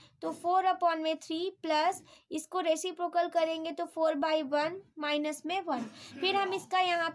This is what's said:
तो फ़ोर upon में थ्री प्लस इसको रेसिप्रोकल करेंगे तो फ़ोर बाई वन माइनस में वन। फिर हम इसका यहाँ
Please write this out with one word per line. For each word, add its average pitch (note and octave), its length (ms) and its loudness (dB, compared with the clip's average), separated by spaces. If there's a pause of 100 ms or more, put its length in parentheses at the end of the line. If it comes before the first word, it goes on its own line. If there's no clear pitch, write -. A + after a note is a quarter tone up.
(220)
तो E4 100 -4
फ़ोर F4+ 400 2
upon E4+ 320 0
में D#4+ 160 0
थ्री D#4+ 200 -6 (220)
प्लस D#4+ 400 2 (300)
इसको D#4+ 300 -4
रेसिप्रोकल E4+ 680 0
करेंगे D#4+ 420 0
तो D#4+ 140 -4
फ़ोर D#4+ 300 0
बाई D#4 280 2
वन D4+ 380 -2 (180)
माइनस D4 460 -2
में F4+ 220 -2
वन। A#3+ 180 -2 (340)
फिर F#4+ 160 2
हम G4 180 2
इसका F#4 260 0
यहाँ E4+ 360 2